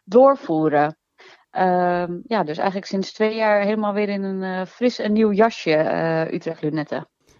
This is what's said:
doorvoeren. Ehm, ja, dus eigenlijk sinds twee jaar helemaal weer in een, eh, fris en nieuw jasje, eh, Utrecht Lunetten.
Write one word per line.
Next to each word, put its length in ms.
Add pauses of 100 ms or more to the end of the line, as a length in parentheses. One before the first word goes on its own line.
doorvoeren. 960 (540)
Ehm, 720
ja, 200
dus 140
eigenlijk 300
sinds 260
twee 220
jaar 260
helemaal 320
weer 160
in 140
een, 200
eh, 220
fris 340
en 140
nieuw 180
jasje, 440
eh, 580
Utrecht 280
Lunetten. 460 (320)